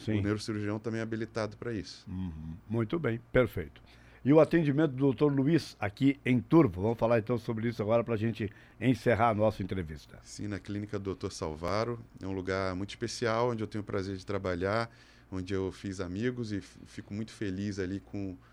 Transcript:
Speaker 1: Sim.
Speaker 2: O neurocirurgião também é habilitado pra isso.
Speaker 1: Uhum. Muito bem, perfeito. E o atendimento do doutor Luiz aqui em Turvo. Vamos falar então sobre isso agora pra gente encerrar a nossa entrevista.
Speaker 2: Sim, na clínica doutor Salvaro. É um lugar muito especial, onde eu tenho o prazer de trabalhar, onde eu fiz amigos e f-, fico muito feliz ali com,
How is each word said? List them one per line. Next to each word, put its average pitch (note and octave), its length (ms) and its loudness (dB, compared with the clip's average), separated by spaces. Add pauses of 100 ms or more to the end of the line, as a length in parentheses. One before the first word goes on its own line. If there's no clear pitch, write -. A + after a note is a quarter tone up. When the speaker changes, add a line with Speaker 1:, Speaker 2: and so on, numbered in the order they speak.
Speaker 1:
Sim. G#2+ 160 2
Speaker 2:
O G2 40 0
neurocirurgião G#2 560 -2
também A2+ 200 -4
é A2+ 40 -2
habilitado A2 520 -4
pra A#2+ 160 -8
isso. F#2+ 380 -8
Speaker 1:
Uhum. E2 480 -6 (100)
Muito A2+ 320 0
bem, A#2 220 -2 (100)
perfeito. G#2 500 2 (440)
E C3 80 8
o D#3 80 10
atendimento D3+ 500 4
do B2+ 60 -8
doutor C#3 340 4
Luiz C#3 480 2
aqui C3+ 460 2
em B2 160 4
Turvo. A#2 400 4
Vamos A2+ 160 0
falar A#2 220 4
então A#2 180 0
sobre A2+ 320 -2
isso A2+ 120 -6
agora A2+ 220 2
pra A2+ 140 -2
gente G#2+ 340 -2 (300)
encerrar A#2 480 4
a A2 40 4
nossa G#2+ 300 2
entrevista. E2+ 600 -8
Speaker 2:
Sim, - 260 -10
na G2 100 -6
clínica G#2 400 -6
doutor G2 320 -6
Salvaro. F#2+ 640 -4 (240)
É F#2+ 60 -8
um G2 60 -4
lugar F#2+ 420 -2
muito G2 140 -6
especial, A#2 640 -2
onde A2 120 -4
eu G#2 40 -6
tenho G#2+ 140 -8
o G#2 40 -8
prazer G2 320 -4
de F#2 80 -14
trabalhar, G2 640 -2 (400)
onde F#2 220 -6
eu F#2+ 180 -2
fiz F#2+ 280 -10
amigos A2 520 -4
e G2+ 60 -4
f-, - 280 -12
fico - 280 -14
muito G#2+ 180 -6
feliz G2+ 480 -6
ali F#2+ 200 -4
com, G2 380 -10 (160)